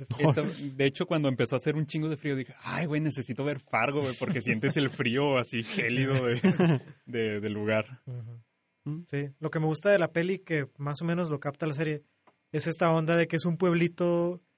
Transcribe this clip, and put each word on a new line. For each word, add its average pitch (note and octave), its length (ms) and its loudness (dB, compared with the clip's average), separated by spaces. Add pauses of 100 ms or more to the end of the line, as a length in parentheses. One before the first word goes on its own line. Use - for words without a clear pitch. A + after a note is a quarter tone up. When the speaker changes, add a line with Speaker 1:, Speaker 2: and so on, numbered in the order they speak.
(200)
Speaker 1:
Esta, D3+ 240 4
de C#3 420 -2
hecho, C#3 220 0
cuando D#3 220 2
empezó B2+ 260 0
a - 20 2
hacer D3 180 0
un D#3 120 -2
chingo D#3 220 -4
de D3+ 80 -4
frío, C#3+ 180 -2
dije, C3 260 -6
"Ay, - 240 -4
güey, D3+ 160 0
necesito C3+ 420 -4
ver C#3+ 160 -2
Fargo, C#3 420 0
güey", C3 180 0
porque B2+ 220 -2
sientes B2 360 0
el C#3 140 2
frío C3 480 0
así A#2+ 240 -4
gélido B2+ 500 0 (120)
de, A#2+ 80 2
Speaker 2:
<laughs> E3 600 2 (140)
Speaker 1:
de, A2+ 320 -2
del G#2 140 -2
lugar. G#2+ 520 0
Speaker 2:
Ujú. A#2 380 -14 (420)
Speaker 3:
Mm. D#3 240 -8
Speaker 2:
Sí, C#3+ 200 -6 (100)
lo D#3 100 -4
que E3 100 -4
me D#3 60 0
gusta D#3 240 0
de G3+ 80 8
la E3+ 140 2
peli, F3+ 280 0
que D3+ 280 -2 (100)
más C#3+ 240 -6
o E3+ 40 -4
menos E3+ 260 0
lo C#3 80 -4
capta D3 260 -6
la D#3 80 -2
serie, D3+ 300 -4 (480)
es D#3 160 0
esta E3 240 2
onda E3 260 2
de E3+ 100 2
que E3 100 -2
es D#3+ 80 0
un E3+ 120 0
pueblito F3 840 2 (140)